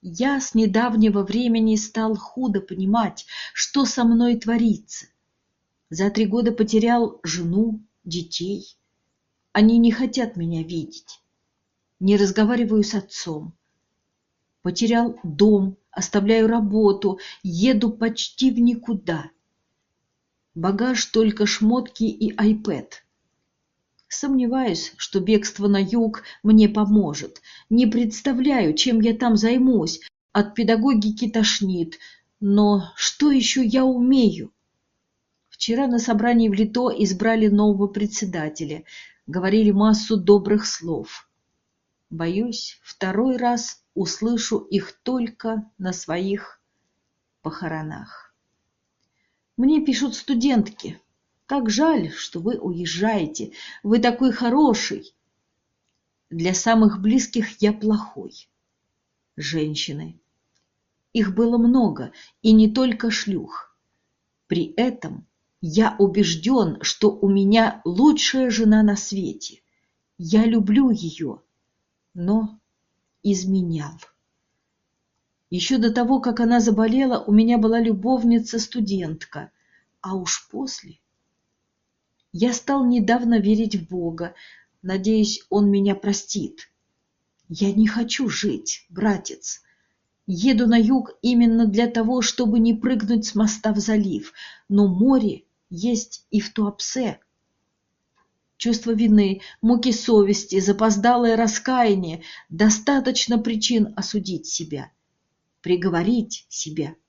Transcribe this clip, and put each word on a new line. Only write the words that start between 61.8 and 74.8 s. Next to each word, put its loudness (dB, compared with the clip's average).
и 6
не 8
только 0
шлюх. -8
При -4
этом -4
я 0
убежден, 0
что 0
у -2
меня 2
лучшая 2
жена 4
на 4
свете. -10
Я 2
люблю 4
ее, -4
но -2
изменял. -2